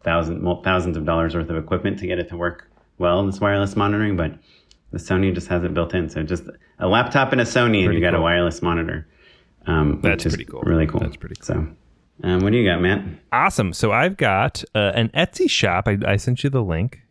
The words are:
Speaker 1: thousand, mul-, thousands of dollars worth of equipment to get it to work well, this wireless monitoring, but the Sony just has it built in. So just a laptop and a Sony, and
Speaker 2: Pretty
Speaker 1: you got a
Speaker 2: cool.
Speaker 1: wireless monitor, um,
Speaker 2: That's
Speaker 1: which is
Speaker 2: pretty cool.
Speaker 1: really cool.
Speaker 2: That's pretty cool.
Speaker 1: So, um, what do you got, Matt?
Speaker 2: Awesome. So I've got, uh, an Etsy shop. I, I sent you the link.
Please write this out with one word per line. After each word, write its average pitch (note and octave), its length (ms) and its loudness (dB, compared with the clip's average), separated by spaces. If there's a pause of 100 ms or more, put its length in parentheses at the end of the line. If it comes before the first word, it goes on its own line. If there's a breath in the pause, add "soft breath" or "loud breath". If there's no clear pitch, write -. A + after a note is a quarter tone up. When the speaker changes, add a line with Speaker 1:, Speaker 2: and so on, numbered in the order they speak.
Speaker 1:
thousand, E2 400 -2
mul-, F2 220 -2
thousands F2+ 340 0
of D2+ 80 -6
dollars E2 300 0
worth E2 160 -4
of E2 40 -4
equipment F2+ 440 -4
to F#2 80 -8
get F2+ 100 -2
it - 120 -6
to F2 60 -10
work E2+ 320 -6 (300)
well, F2+ 300 2
this F#2+ 120 -4
wireless G2+ 360 0
monitoring, G#2 420 0
but D#2+ 160 -2 (580 soft breath)
the F#2+ 60 -8
Sony F#2 340 0
just F2+ 180 -6
has F2 140 0
it E2+ 120 -4
built D#2+ 180 -2
in. E2+ 160 -2
So D#2 140 -4
just D#2 220 -4 (340 soft breath)
a F#2 80 0
laptop B2 440 2
and C3 80 2
a A#2+ 40 2
Sony, A#2 380 2
and F2+ 40 4
Speaker 2:
Pretty F2 140 2
Speaker 1:
you - 20 2
got E2+ 140 2
a - 20 2
Speaker 2:
cool. E2 60 2
Speaker 1:
wireless E2+ 400 2
monitor, E2 440 -2 (600 soft breath)
um, D#2 340 2
Speaker 2:
That's G2 240 0
Speaker 1:
which D#2+ 80 0
is - 20 -2
Speaker 2:
pretty - 160 -12
cool. - 120 -12
Speaker 1:
really D#2+ 240 2
cool. - 120 -2
Speaker 2:
That's - 160 -2
pretty - 200 -14
cool. - 100 -20
Speaker 1:
So, E2 220 -2 (560)
um, F2+ 160 2
what G2+ 120 2
do A#2 60 4
you A2+ 100 4
got, F2 140 2
Matt? G2 220 2 (280)
Speaker 2:
Awesome. B2 400 2
So G#2+ 200 0
I've D#3 260 0
got, G#2 460 0 (100)
uh, G#2 220 2
an A2+ 140 2
Etsy - 400 0
shop. F#2+ 380 0
I, G2+ 180 2
I G2 120 2
sent B2+ 260 0
you C#3 60 0
the C3 140 0
link. F2+ 480 -2